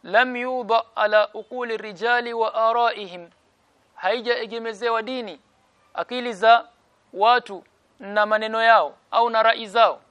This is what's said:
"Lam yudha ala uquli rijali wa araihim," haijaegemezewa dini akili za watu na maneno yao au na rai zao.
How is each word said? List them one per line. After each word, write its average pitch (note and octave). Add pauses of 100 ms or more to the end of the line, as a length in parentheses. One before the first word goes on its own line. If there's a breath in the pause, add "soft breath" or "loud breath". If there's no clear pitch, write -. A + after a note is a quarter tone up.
"Lam A#3+
yudha A#3+ (120)
ala G#3+
uquli A3+
rijali A3+
wa A3+
araihim," A3 (680)
haijaegemezewa A3+
dini A3+ (540)
akili A#3+
za A3+ (480)
watu G#3+ (360)
na G#3
maneno A3
yao A3 (160)
au A#3
na A3+
rai A3+
zao. G3